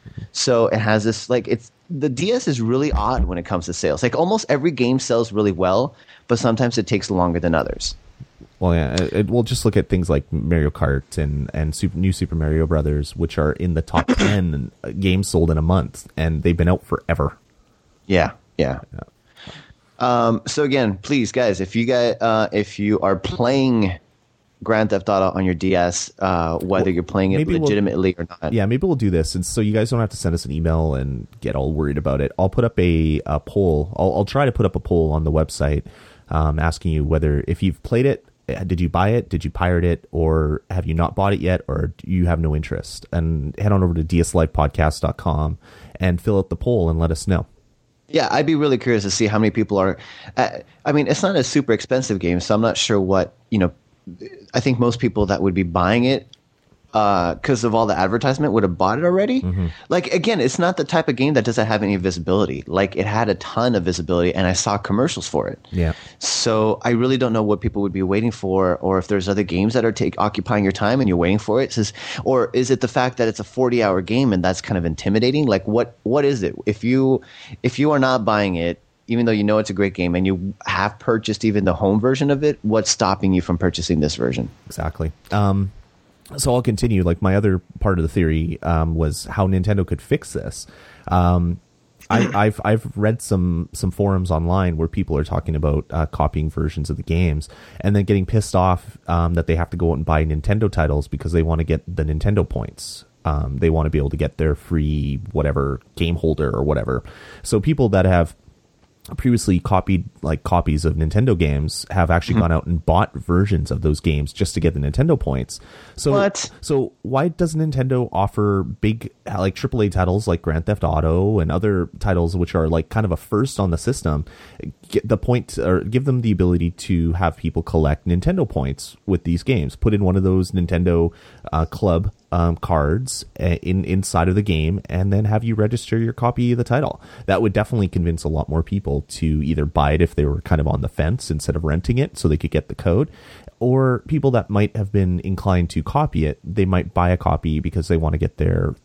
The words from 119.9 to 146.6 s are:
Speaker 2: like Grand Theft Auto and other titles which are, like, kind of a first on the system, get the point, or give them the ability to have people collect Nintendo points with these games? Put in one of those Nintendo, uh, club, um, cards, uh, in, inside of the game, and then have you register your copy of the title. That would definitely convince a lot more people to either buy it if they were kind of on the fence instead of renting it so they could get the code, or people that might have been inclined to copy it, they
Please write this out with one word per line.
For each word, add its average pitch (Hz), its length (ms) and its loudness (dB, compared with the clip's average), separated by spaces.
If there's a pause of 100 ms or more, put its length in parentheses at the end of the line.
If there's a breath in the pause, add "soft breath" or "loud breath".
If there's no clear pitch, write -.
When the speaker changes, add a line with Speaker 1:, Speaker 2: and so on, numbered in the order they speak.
Speaker 2:
like 87 160 0
Grand 82 240 0
Theft 104 160 0
Auto 82 560 2
and 80 120 0
other 90 380 0 (100)
titles 87 380 0
which 87 160 -2
are, 80 160 2
like, 80 200 0
kind 110 140 0
of 98 80 0
a 78 60 -2
first 113 420 -2
on 95 120 0
the 82 60 0
system, 80 460 -2 (640 loud breath)
get - 180 -2
the 110 120 2
point, - 400 -2
or 82 260 0
give 127 220 -2
them 127 160 0
the 113 100 0
ability 90 400 2
to 82 420 -2
have 87 220 0
people 82 280 -4
collect 76 440 0
Nintendo 123 400 0
points - 480 -6 (120)
with 92 160 0
these 85 180 0
games? 87 340 -2
Put 107 200 0
in 101 80 0
one 92 120 2
of 95 80 2
those 92 280 2
Nintendo, 85 600 2 (400 loud breath)
uh, 80 140 0
club, 90 480 0 (180)
um, 85 240 2
cards, 82 720 -2 (160)
uh, 87 200 2
in, 92 220 0
inside 90 460 0
of 92 60 2
the 104 60 2
game, 87 440 0
and 95 260 0
then 104 140 2
have 107 180 0
you 113 100 -2
register 110 440 0
your 113 160 0
copy 120 400 0
of 117 40 -2
the 120 60 0
title. 131 380 -2 (240 loud breath)
That 95 160 2
would 110 100 2
definitely 104 380 0
convince 85 340 0
a 78 60 -2
lot 78 180 -2
more 80 160 0
people 71 460 -2
to - 160 -4 (180)
either 76 220 0
buy 73 280 2
it 78 80 4
if 85 140 2
they 73 100 2
were 71 160 0
kind 78 200 0
of 76 60 2
on 71 140 0
the - 60 -2
fence 82 440 -2
instead - 240 -2
of 78 80 -4
renting 82 340 0
it - 200 -2
so - 100 0
they 76 100 2
could - 140 -4
get - 180 -2
the - 60 -12
code, 95 340 0 (500 loud breath)
or 127 480 0
people 139 240 0
that 117 180 0
might 101 280 2
have 101 140 -2
been 90 300 2
inclined 90 500 0
to 78 120 -2
copy 139 420 0
it, 73 180 -2
they 95 220 0